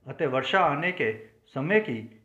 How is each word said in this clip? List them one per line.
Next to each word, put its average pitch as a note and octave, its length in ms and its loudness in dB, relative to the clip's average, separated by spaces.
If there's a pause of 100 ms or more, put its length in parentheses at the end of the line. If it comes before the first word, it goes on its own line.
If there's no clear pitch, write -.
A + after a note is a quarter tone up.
अतः D3 200 -2
वर्षा C3 340 2
आने E3 320 2
के A2+ 340 -2 (200)
समय F3 340 0
की A2+ 440 -6